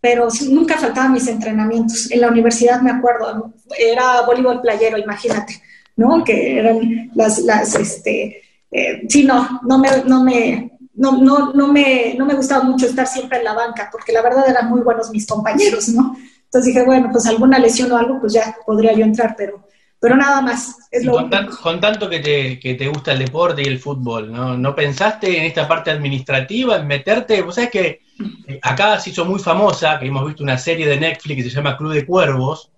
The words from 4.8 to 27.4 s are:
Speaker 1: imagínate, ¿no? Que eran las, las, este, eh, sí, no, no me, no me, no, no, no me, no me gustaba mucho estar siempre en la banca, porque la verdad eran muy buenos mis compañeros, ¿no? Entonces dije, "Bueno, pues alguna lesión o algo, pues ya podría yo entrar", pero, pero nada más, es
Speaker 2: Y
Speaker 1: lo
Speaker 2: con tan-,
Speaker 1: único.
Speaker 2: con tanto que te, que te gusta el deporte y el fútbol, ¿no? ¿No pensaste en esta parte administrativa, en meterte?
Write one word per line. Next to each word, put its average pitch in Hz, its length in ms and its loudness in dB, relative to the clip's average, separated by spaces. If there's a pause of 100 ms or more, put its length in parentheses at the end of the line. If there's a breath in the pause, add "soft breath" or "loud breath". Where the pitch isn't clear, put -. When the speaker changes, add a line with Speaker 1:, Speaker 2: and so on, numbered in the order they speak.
Speaker 1:
imagínate, 208 640 -6 (340 soft breath)
¿no? 285 280 4
Que 240 340 0
eran 226 560 0
las, 220 240 2
las, 208 380 0
este, - 680 -4 (280 loud breath)
eh, - 380 -4
sí, 285 160 6
no, 254 380 2
no 262 160 4
me, 269 100 6 (180)
no 262 180 6
me, 240 480 0 (220)
no, 262 240 2
no, 269 340 4
no 277 160 4
me, 269 500 2
no 269 80 0
me 285 80 2
gustaba 262 300 0
mucho 254 220 2
estar 254 200 0
siempre 254 320 -6
en 233 60 -2
la 214 100 -4
banca, 220 380 -6
porque 233 200 -8
la 226 80 2
verdad 247 280 2
eran 240 200 2
muy 240 120 0
buenos 226 300 -2
mis 208 160 -6
compañeros, 220 640 0
¿no? 240 260 2 (280 loud breath)
Entonces 247 300 0
dije, 247 100 4
"Bueno, 254 280 4
pues 233 140 0
alguna 254 340 4
lesión 240 320 2
o 240 40 2
algo, 240 240 0
pues 214 120 -2
ya 226 240 0 (100)
podría 220 260 2
yo 220 120 2
entrar", 220 340 0
pero, - 300 -10 (320)
pero 247 160 4
nada 277 260 2
más, 247 340 -6 (140)
es 240 120 -2
Speaker 2:
Y - 40 -2
Speaker 1:
lo 247 60 2
Speaker 2:
con - 180 0
tan-, 196 160 0
Speaker 1:
único. - 160 -14
Speaker 2:
con 170 180 -4
tanto 208 300 -2
que 165 80 -4
te, 139 400 -2
que 127 160 -6
te 135 140 -6
gusta 147 240 -4
el 131 80 -2
deporte 147 420 -2
y 139 40 -2
el 131 120 -4
fútbol, 123 520 -8
¿no? 123 280 -6
¿No 135 160 -2
pensaste 175 640 -2
en 160 60 -2
esta 160 220 -4
parte 160 240 -2
administrativa, 147 840 -4
en 147 100 -4
meterte? 196 540 -2